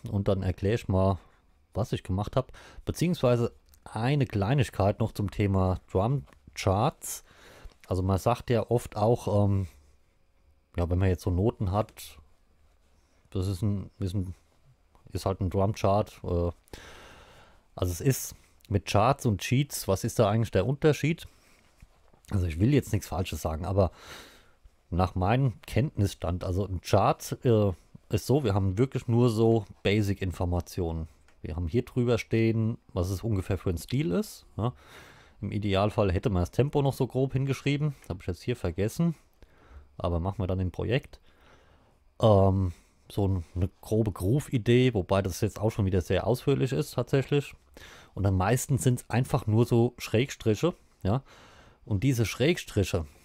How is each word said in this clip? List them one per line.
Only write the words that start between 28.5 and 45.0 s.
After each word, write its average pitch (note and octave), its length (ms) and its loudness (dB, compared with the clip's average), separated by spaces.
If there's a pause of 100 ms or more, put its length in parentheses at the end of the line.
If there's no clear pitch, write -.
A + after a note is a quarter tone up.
haben G2 240 0
wirklich C3 280 0
nur A#2 220 4
so A2+ 380 2 (160)
Basic-Informationen. F2+ 1300 -2 (340)
Wir D#2 140 -10
haben E2 120 -4
hier A#2+ 160 0
drüber A#2+ 320 0
stehen, A2+ 640 0 (160)
was F2+ 160 0
es F#2+ 120 -4
ungefähr G2 360 -2
für - 100 -6
ein F2 80 -2
Stil D3+ 360 -4
ist. - 340 -4 (100)
Ja. A2 160 -2 (720)
Im G2+ 100 -6
Idealfall G2+ 580 2
hätte F#2+ 200 0
man F2+ 100 2
das E2+ 120 -2
Tempo C#3+ 280 0
noch C#3 140 0
so C3 120 -2
grob C3 280 -2
hingeschrieben. C#3 680 -2
Das - 80 -18
habe F#2 140 -8
ich - 60 -14
jetzt F2 140 -6
hier B2 140 -4
vergessen. A2 580 -2 (840)
Aber E2+ 220 -2
machen F#2+ 180 -4
wir F#2 80 -2
dann F#2+ 140 -2
im F#2 100 -2
Projekt. G2 500 -4 (1000)
Ähm, G2 540 4 (380)
so G2+ 180 0
ein, F#2 160 -2 (100)
eine F#2 140 -2 (140)
grobe G#2+ 280 0
Groove-Idee, A#2+ 840 2
wobei F#2+ 260 0